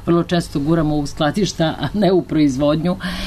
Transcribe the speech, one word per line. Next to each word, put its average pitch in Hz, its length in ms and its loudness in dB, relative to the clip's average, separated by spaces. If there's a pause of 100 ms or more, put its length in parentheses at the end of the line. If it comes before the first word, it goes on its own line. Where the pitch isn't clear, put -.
vrlo 170 180 2
često 170 360 -2
guramo 151 360 2
u 147 100 0
skladišta, 160 720 0
a 147 140 -4
ne 196 180 2
u 180 100 4
proizvodnju 147 760 0 (300)